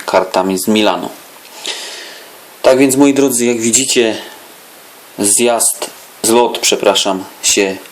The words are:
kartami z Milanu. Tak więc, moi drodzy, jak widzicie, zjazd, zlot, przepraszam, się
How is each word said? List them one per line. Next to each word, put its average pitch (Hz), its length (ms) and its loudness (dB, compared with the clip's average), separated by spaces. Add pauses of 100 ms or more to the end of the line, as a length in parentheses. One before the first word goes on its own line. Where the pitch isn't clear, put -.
kartami 92 520 0
z 90 100 -4
Milanu. 107 420 0 (1500)
Tak 131 160 6
więc, 135 180 2
moi 143 180 4
drodzy, 127 320 2
jak 120 140 0
widzicie, 113 580 0 (1040)
zjazd, 113 680 0 (340)
zlot, 117 360 2
przepraszam, 98 640 0 (200)
się 95 340 0 (140)